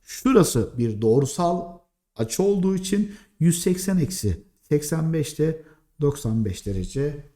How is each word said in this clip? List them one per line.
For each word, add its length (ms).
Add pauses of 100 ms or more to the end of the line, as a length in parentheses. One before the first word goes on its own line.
Şurası 760
bir 240
doğrusal 760 (380)
açı 280
olduğu 320
için 400 (240)
yüz 220
seksen 360
eksi 460 (260)
seksen 440
beş 260
de 240 (380)
doksan 440
beş 200
derece 600 (100)